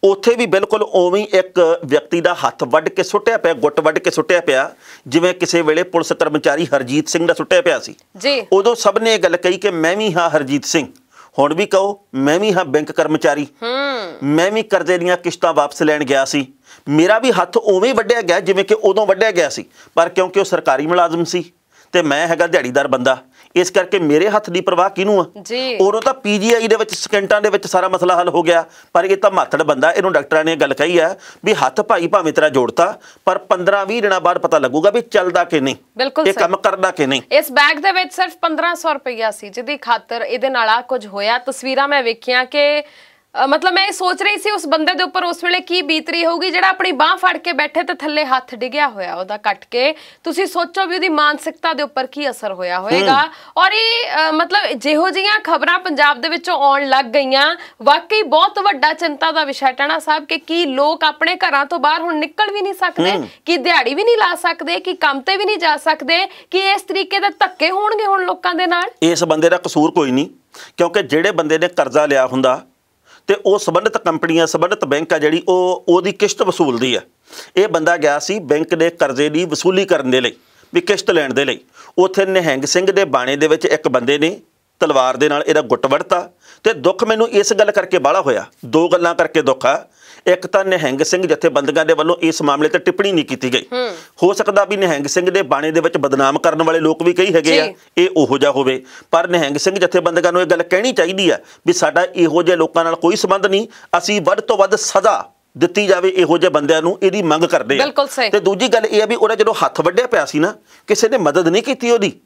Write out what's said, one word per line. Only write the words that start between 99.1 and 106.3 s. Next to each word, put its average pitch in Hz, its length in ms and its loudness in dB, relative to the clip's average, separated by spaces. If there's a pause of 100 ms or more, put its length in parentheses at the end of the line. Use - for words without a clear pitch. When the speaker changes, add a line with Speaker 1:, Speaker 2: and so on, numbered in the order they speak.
Speaker 1:
ਪਰ 170 180 2
ਨਿਹੰਗ 151 280 0
ਸਿੰਘ 190 220 -2
ਜਥੇਬੰਦੀਆਂ 175 540 2
ਨੂੰ 180 100 2
ਇਹ 170 40 0
ਗੱਲ 170 160 2
ਕਹਿਣੀ 202 300 0
ਚਾਹੀਦੀ 185 380 0
ਆ 117 80 0 (280)
ਵੀ 170 60 2
ਸਾਡਾ 175 340 2 (100)
ਇਹੋ 170 260 2
ਜਿਹੇ 175 140 2
ਲੋਕਾਂ 165 280 0
ਨਾਲ 165 120 -2
ਕੋਈ 170 200 0
ਸੰਬੰਧ 190 300 0
ਨਹੀਂ, 202 220 0 (300)
ਅਸੀਂ 208 220 0
ਵੱਧ 180 200 0
ਤੋਂ - 160 -2
ਵੱਧ 196 180 4
ਸਜ਼ਾ - 560 0 (280)
ਦਿੱਤੀ 175 280 0
ਜਾਵੇ 185 220 4
ਇਹੋ 175 300 2